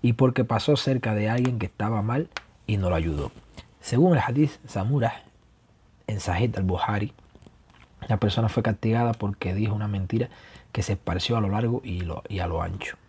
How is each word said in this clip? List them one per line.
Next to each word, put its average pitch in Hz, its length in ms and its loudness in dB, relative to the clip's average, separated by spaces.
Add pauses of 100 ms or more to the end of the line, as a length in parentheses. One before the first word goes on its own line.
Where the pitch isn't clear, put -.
y 120 120 4
porque 127 300 4
pasó 120 320 2
cerca 120 400 0
de 107 140 0
alguien 123 300 0
que 107 80 -2
estaba 107 340 -2
mal 123 260 -2 (400)
y 107 80 0
no 92 140 2
lo 90 60 2
ayudó. 76 360 -2 (480)
Según 156 380 4
el 113 100 2
hadiz 139 400 0
Samurah 117 560 -2 (840)
en 104 120 -4
Sahih 98 380 0
al-Bukhari, 95 560 -2 (960)
la 110 80 4
persona 110 320 2
fue 113 140 0
castigada 113 500 2
porque 101 400 -4
dijo 104 200 0
una 107 140 -2
mentira 101 400 -2 (460)
que 104 100 -2
se - 80 -2
esparció - 460 -2
a 113 40 2
lo 101 60 0
largo 117 380 0
y 90 160 -4
lo, 85 260 -6
y 101 120 -4
a 87 80 -2
lo 82 140 -2
ancho. - 360 -6 (120)